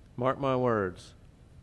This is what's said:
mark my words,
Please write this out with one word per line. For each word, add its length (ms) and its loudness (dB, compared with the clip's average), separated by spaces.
mark 220 0
my 180 0
words, 580 0